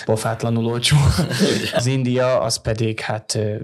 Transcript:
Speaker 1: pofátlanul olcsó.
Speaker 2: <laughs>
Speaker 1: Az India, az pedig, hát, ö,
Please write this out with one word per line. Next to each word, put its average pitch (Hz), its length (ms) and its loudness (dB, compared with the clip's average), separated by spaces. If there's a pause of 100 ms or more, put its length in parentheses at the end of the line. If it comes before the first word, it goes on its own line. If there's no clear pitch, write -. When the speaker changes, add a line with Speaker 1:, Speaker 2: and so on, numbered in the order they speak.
Speaker 1:
pofátlanul 113 600 -2
olcsó. 117 300 2 (440)
Speaker 2:
<laughs> - 340 0
Speaker 1:
Az 120 120 0
India, 127 540 2
az 117 160 -2
pedig, 110 440 -2
hát, - 340 -6
ö, 107 300 -2